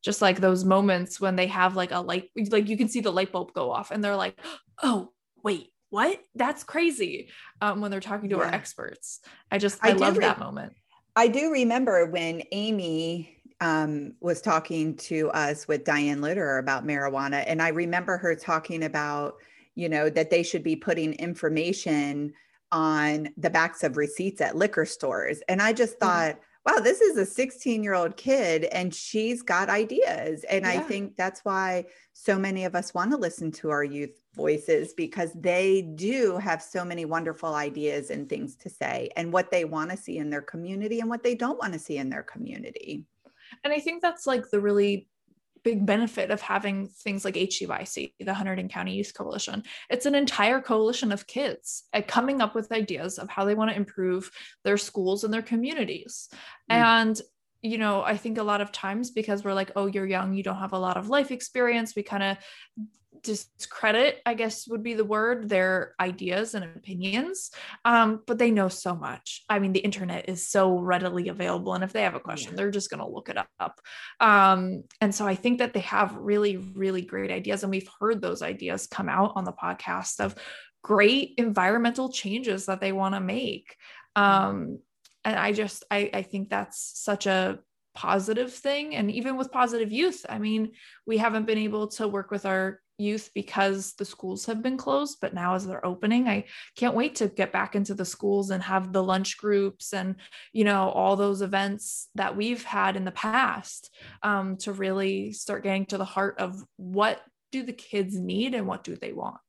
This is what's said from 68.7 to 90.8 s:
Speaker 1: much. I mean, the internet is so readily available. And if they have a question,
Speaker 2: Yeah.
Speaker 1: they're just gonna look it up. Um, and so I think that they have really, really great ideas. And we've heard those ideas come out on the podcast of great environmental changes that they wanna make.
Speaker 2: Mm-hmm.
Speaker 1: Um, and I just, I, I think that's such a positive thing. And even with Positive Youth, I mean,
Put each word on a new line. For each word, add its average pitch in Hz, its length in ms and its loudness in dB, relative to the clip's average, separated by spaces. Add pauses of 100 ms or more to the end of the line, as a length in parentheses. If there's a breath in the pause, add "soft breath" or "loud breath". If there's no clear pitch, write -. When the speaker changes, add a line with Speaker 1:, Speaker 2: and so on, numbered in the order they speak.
Speaker 1:
much. - 540 -10
I 208 100 4
mean, 196 140 2
the 190 60 4
internet 180 500 -4
is 175 180 -6
so 190 300 6
readily 180 520 0
available. 185 440 -2
And 185 100 -2
if 190 100 -6
they 214 100 2
have 175 120 0
a - 40 -6
question, 143 320 -8
Speaker 2:
Yeah. 175 60 -8
Speaker 1:
they're 202 140 0
just 196 180 -4
gonna - 180 -8
look - 220 -10
it - 80 -4 (220)
up. - 200 -6 (400 loud breath)
Um, 190 640 6 (180)
and 202 120 4
so 208 120 -2
I 190 100 2
think 247 240 2
that 240 140 0
they 202 80 0
have 202 340 2
really, 208 420 2
really 190 440 -2
great 190 300 -6
ideas. 196 320 -4
And 196 80 -2
we've 190 180 -4 (100)
heard 214 220 0
those 175 200 -2
ideas 180 460 -6
come 196 220 -4
out 196 260 2
on 185 100 -4
the 180 80 -6
podcast 180 640 -6
of 196 160 -4 (480 loud breath)
great 220 540 4
environmental 233 720 2
changes 208 540 -4
that 190 160 -4
they 196 100 0
wanna 190 300 0
make. 208 540 -6 (420 loud breath)
Speaker 2:
Mm-hmm. 196 280 6
Speaker 1:
Um, 196 340 -4 (460)
and 214 140 0
I 202 140 2
just, 208 360 -4
I, 208 240 0
I 196 80 -2
think 196 280 -6
that's - 420 -4 (100)
such 202 240 -2
a 190 340 2 (360)
positive 214 560 0
thing. 294 440 -4
And 208 160 0
even 262 260 -4
with 262 140 -4
Positive 233 400 0
Youth, 311 360 0
I 220 120 -8
mean, 220 320 0 (340 loud breath)